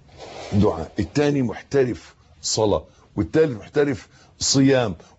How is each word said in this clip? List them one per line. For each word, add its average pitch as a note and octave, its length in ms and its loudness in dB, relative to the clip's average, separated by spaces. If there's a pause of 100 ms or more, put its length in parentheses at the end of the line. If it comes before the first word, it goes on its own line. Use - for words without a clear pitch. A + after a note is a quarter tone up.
(520)
دعاء، F#2 460 0
التاني C#3+ 440 0
محترف B2 720 -2 (280)
صلاة، G#2 420 0 (320)
والتالت B2+ 420 0
محترف C#3+ 500 -2 (300)
صيام، C3 580 2 (220)